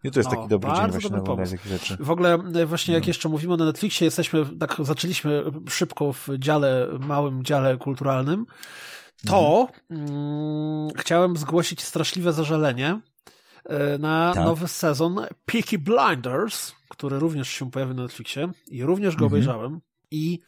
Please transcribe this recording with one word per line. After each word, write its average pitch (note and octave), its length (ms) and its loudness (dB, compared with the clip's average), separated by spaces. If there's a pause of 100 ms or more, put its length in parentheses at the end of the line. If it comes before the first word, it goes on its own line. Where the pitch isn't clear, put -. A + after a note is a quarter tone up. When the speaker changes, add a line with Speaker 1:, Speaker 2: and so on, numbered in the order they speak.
Speaker 1:
Jutro C3+ 160 2
jest A2+ 100 0
Speaker 2:
No, B2+ 60 0
Speaker 1:
taki - 120 -8
dobry G#2 220 2
dzień D#3 80 2
Speaker 2:
bardzo G3 140 2
Speaker 1:
właśnie G3+ 180 -2
Speaker 2:
dobry G3 60 -2
Speaker 1:
na G3 60 0
oglądanie - 260 -2 (100)
Speaker 2:
pomysł. - 60 -14
Speaker 1:
takich G2 240 -4
rzeczy. F#2+ 160 -6
Speaker 2:
W C#3 60 -4
ogóle, F3 240 4
e, E3+ 320 0
właśnie E3 280 0
jak E3 80 4
Speaker 1:
No. - 40 -2
Speaker 2:
jeszcze E3+ 220 -2
mówimy D#3+ 260 0
o - 20 2
Netflixie, D#3+ 480 0
jesteśmy, D#3 420 2 (140)
tak - 200 -4
zaczęliśmy D3 640 0 (240)
szybko D3 440 -2
w - 160 -10 (100)
dziale, C3+ 500 2 (120)
małym C#3 440 -2
dziale C3+ 320 4
kulturalnym, C3+ 720 0 (800)
to, F#3+ 420 6 (220)
Speaker 1:
Mhm. D3+ 200 -6
Speaker 2:
mm, D3+ 880 -2
chciałem F3 400 2
zgłosić D#3+ 460 2
straszliwe E3+ 500 0
zażalenie, D3+ 680 0 (640)
e, C#3+ 340 0
na D#3+ 360 2
Speaker 1:
Tak. E3+ 100 2
Speaker 2:
nowy E3 240 2
sezon E3 520 0 (260)
Peaky A3+ 320 -2
Blinders, E3+ 920 0 (160)
który C#3 300 -6
również D3 300 0
się C3 220 -8
pojawił C3 240 -4
na B2 80 -6
Netflixie B2 460 -8 (220)
i B2 140 -6
również F3+ 320 2
go - 80 4
Speaker 1:
Mhm. G#2+ 80 4
Speaker 2:
obejrzałem. B2 480 0 (300)
I D#3+ 380 -2